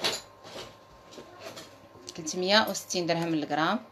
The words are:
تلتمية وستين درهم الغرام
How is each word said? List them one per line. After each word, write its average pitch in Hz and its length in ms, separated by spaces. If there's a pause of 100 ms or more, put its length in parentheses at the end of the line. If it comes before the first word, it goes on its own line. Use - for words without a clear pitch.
(2250)
تلتمية 180 540
وستين 185 360
درهم 165 280
الغرام 156 460 (120)